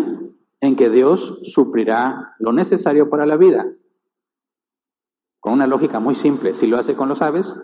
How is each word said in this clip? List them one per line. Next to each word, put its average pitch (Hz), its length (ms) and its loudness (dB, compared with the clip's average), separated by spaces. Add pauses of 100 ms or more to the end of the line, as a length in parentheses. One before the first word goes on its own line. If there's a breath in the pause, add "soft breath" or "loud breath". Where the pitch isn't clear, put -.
(600)
en 135 160 2
que 123 140 4
Dios 135 520 2
suplirá 120 960 -2
lo 113 140 -2
necesario 147 580 2
para 147 160 0
la 151 100 2
vida. 156 300 4 (1700)
Con 107 140 -4
una 135 120 2
lógica 127 340 0
muy 123 140 -2
simple, 127 400 -2
si 123 120 0
lo 117 120 2
hace 113 180 -4
con 135 120 -4
los 143 140 -4
aves, 175 420 -2